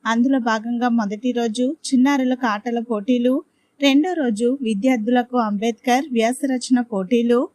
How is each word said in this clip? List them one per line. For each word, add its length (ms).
అందులో 360
భాగంగా 420
మొదటి 300
రోజు 260
చిన్నారులకు 640
ఆటల 260
పోటీలు, 420
రెండో 340
రోజు 260
విద్యార్థులకు 680
అంబేద్కర్ 580
వ్యాసరచన 640
పోటీలు 480